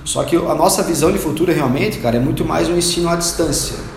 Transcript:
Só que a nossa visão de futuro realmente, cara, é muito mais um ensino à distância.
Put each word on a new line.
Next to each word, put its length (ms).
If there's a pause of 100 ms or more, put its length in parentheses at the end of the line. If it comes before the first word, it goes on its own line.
Só 180
que 140
a 180
nossa 260
visão 300
de 80
futuro 340
realmente, 460
cara, 200
é 20
muito 240
mais 240
um 100
ensino 300
à 80
distância. 580 (220)